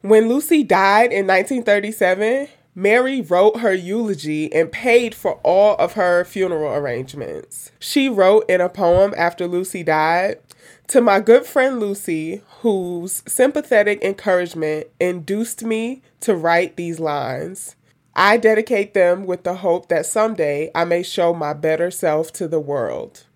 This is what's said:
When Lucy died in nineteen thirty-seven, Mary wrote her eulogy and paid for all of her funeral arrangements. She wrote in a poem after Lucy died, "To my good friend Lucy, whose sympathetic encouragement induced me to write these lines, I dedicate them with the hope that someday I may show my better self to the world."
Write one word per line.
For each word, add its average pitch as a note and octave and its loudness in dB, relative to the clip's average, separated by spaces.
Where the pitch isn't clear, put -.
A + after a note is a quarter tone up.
When A3 4
Lucy D4+ 2
died G3+ 4
in G3 -2
nineteen G3 0
thirty-seven, G#3 0
Mary B3 2
wrote F#3+ 2
her A3 0
eulogy F3 -4
and E3 0
paid A#3+ 2
for - -4
all G3+ 4
of - 0
her F3+ 0
funeral E3+ -4
arrangements. C3+ -8
She C4+ -2
wrote G#3 4
in F#3 2
a F3+ -2
poem F#3+ 2
after E3+ -2
Lucy F3+ -6
died, E3 0
"To B3+ 4
my G#3 4
good A#3 6
friend C4 -2
Lucy, G3 -6
whose F3+ -4
sympathetic A#3+ 0
encouragement E3+ -2
induced F3+ -4
me A3+ -4
to G#3+ 0
write E3+ 0
these E3+ -8
lines, D3 -6
I G3+ 4
dedicate G#3+ 2
them F#3 2
with F3+ -6
the F3+ -4
hope F3 -2
that D#3+ 0
someday D#3+ -2
I E3+ 0
may F3 -2
show E3+ 0
my D3+ -4
better D#3+ -2
self D#3+ -4
to E3+ -6
the D#3+ -2
world." C3+ -8